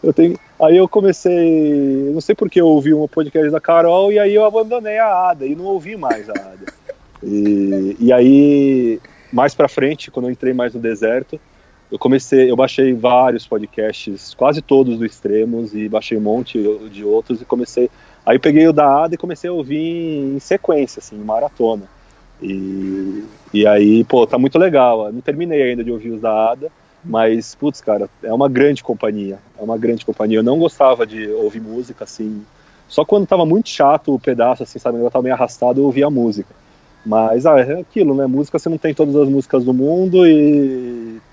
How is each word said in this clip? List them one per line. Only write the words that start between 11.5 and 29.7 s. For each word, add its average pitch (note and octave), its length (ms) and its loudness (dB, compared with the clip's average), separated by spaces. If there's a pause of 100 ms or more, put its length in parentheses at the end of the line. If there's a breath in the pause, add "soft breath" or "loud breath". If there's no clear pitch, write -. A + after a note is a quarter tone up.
eu - 80 -10
comecei, C3 540 2
eu A#2+ 40 2
baixei C3 380 0
vários B2 540 2
podcasts, G#2+ 840 -8
quase B2 280 0
todos C3 360 2
do A2+ 80 -4
Extremos, A2 680 -4
e G#2+ 140 -6
baixei G#2+ 300 -4
um G#2+ 40 -2
monte A2 380 -4 (320)
de G2+ 120 -16
outros, A2 380 -2
e B2 40 -18
comecei, B2 440 -4 (360 soft breath)
aí A#2 100 2
eu C3+ 40 0
peguei D#3 280 4
o D#3+ 60 4
da D3 320 2
Ada E3+ 100 -6
e - 20 -18
comecei F3+ 320 -10
a F3+ 40 -6
ouvir D3+ 260 -6
em, D#3+ 560 -6
em C#3 40 -8
sequência, D3+ 600 -4
assim, - 160 -20
em G#2+ 80 -16
maratona. A2 600 -4 (580 soft breath)
E, F#2+ 840 -8 (300)
e G#2 140 4
aí, G#2 360 4
pô, A#2+ 240 2
tá B2+ 100 -2
muito C3+ 200 0
legal. B2+ 480 2
Eu G#2 80 -10
não B2 80 -12
terminei D3+ 400 -4
ainda B2 220 -2
de A#2 80 -6
ouvir A2+ 200 -8
os A2+ 80 -10
da A2 320 0
Ada, C3+ 180 -8 (360 soft breath)
mas, A2+ 500 -2
putz, C#3+ 240 -6
cara, G#2 300 -4 (140)
é A2+ 100 -6
uma C3+ 160 0
grande C3+ 340 0
companhia. G#2 540 -6 (200)
É - 60 -16
uma A2+ 140 -6